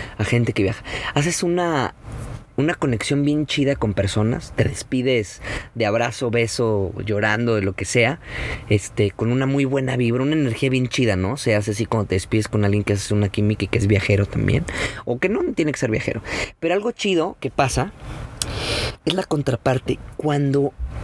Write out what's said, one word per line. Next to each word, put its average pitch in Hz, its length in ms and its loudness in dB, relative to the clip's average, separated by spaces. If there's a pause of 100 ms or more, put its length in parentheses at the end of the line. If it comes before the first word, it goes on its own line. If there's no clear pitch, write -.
(180)
a 107 60 0
gente 117 300 2
que 107 100 0
viaja, 98 200 -2 (300)
haces 160 300 0
una, 170 500 0 (640)
una 151 160 2
conexión 143 500 0
bien 147 220 2
chida 139 300 2
con 107 180 0
personas, 107 600 0
te 113 80 2
despides 127 760 0 (340)
de 117 100 0
abrazo, 117 460 0
beso, 110 600 2 (140)
llorando, 107 500 2
de 104 60 2
lo 95 120 0
que 98 120 -6
sea, 123 340 0 (500)
este, 104 420 0
con 113 200 -2
una 131 140 2
muy 139 200 2
buena 131 300 0
vibra, 120 280 2
una 147 100 0
energía 135 380 0
bien 127 160 2
chida, 113 280 2
¿no? 95 220 0
Se 113 180 2
hace 104 160 0
así 104 140 -2
cuando 107 220 0
te 92 80 2
despides 107 320 0
con 104 180 2
alguien 101 180 4
que 101 100 2
haces 98 180 -2
una 104 180 4
química 104 360 0
y - 20 0
que - 100 2
es 110 80 2
viajero 101 400 4
también, 110 400 0 (400)
o 120 140 -2
que 185 100 0
no 349 100 0 (140)
tiene 156 180 0
que - 80 -4
ser 117 120 0
viajero. - 320 -2 (360)
Pero 165 140 0
algo 208 180 0
chido 180 480 0
que 131 120 -4
pasa 135 400 2 (1120)
es - 80 0
la 190 100 -2
contraparte. 131 760 0 (180)
Cuando 143 560 0 (300)